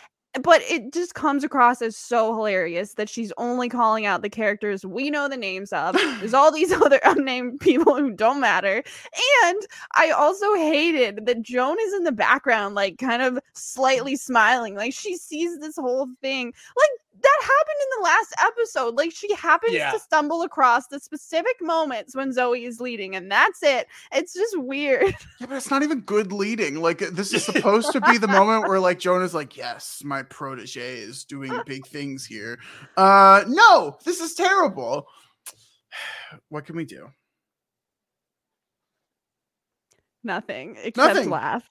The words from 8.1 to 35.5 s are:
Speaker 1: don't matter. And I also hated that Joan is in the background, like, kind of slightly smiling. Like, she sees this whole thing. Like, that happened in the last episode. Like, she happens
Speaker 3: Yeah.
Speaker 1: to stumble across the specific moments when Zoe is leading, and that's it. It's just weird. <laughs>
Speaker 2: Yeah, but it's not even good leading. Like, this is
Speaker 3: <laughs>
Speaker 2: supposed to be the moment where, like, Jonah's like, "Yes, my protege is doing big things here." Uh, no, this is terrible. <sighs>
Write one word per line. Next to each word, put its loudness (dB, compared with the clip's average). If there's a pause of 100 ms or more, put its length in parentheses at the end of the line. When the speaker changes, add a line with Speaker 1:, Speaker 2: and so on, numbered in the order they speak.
Speaker 1:
don't 0
matter. 0 (640)
And 0 (320)
I 4
also 2
hated 0
that 0
Joan -2
is -4
in -2
the 0
background, 0
like, -2
kind -2
of 0 (160)
slightly -2
smiling. 2
Like, -6
she -10
sees -10
this -14
whole -4 (120)
thing. -6 (300)
Like, 4 (320)
that 4
happened 0
in -2 (120)
the -2
last 0 (100)
episode. -2
Like, -2
she -6
happens 2
Speaker 3:
Yeah. -2
Speaker 1:
to -4
stumble -2
across 2
the -12
specific -6
moments -4
when -6
Zoe -2
is -12
leading, -8
and -12
that's 2
it. 2 (260)
It's -4
just -4
weird. 0 (140)
<laughs> -20
Speaker 2:
Yeah, -12
but -10
it's -10
not 0
even -2
good -2
leading. -4
Like, 0
this -6
is -2
Speaker 3:
<laughs> -8
Speaker 2:
supposed 2
to -2
be 4
the 0
moment 4
where, 2
like, 2
Jonah's 0
like, -8
"Yes, -12
my -6
protege -12
is -16
doing -12 (140)
big -12
things -12
here." -14 (380)
Uh, 10
no, 6
this -6
is -10
terrible. 0
<sighs> -20 (100)